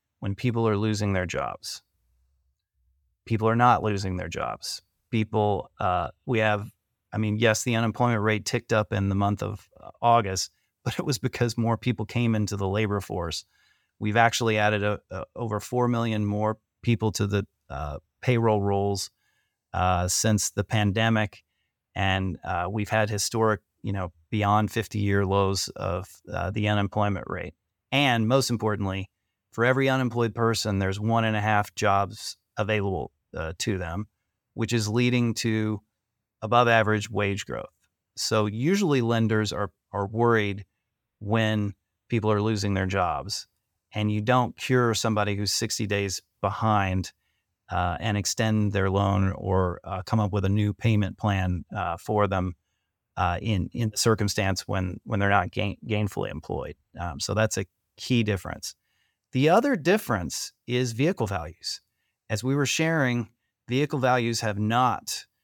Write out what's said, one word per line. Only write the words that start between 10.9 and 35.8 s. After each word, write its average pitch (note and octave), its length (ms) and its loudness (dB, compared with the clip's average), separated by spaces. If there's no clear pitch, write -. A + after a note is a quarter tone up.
it F3 80 -2
was C#3 140 -2
because A#2+ 380 -2
more A2+ 200 0
people A#2 280 -4
came A#2+ 280 0
into G#2+ 240 -2
the G2 100 -2
labor G2+ 340 0
force. E2+ 440 -8
We've G#2+ 180 0
actually A2+ 400 4
added G#2 260 2
a, G#2 160 0
a, F#2 140 -8
over A2 240 -4
four B2 280 -2
million A#2 380 0
more G#2+ 320 0
people A2 280 0
to G#2 140 -2
the, G2+ 220 0
uh, C#2+ 260 -8
payroll A2+ 400 2
rolls, G2+ 480 0
uh, F2+ 340 2
since G#2+ 440 0
the G#2 120 -2
pandemic. G#2+ 800 0
And, F#2+ 480 0
uh, F2 280 -4
we've G#2 160 -4
had A2 220 0
historic, A2 520 0
you G#2+ 100 -6
know, F#2 220 -6
beyond G#2 420 2
fifty-year G2+ 540 0
lows G2 500 0
of, F#2+ 320 -6
uh, F2 200 -4
the G#2 180 -2
unemployment G2+ 580 -2
rate. F2 280 -8
And B2+ 360 2
most C3 220 2
importantly, G2 600 -2
for A2+ 140 0
every C3 240 4
unemployed A#2+ 460 0
person, A2 440 0
there's F#2+ 200 0
one A2+ 260 2
and A2 100 0
a G#2+ 60 -2
half G#2 340 2
jobs G2+ 640 -2
available, G2 540 -2
uh, E2 240 -6
to G2+ 180 -2
them, F2+ 300 -6
which G#2+ 180 -4
is A2+ 160 0
leading A#2+ 480 2
to A2 460 -2